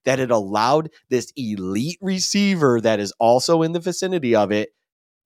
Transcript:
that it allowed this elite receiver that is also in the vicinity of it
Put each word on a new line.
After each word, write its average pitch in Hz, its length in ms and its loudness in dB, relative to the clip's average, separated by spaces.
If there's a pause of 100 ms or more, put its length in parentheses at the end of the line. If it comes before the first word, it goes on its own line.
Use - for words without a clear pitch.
that 131 160 0
it 127 100 -2
allowed 117 600 0 (180)
this 123 280 -2
elite 107 640 -6
receiver 185 800 0
that 107 200 2
is 101 180 -6
also 127 440 2
in 160 100 -2
the 175 80 -4
vicinity 175 540 -2
of 104 180 4
it 104 180 -2 (560)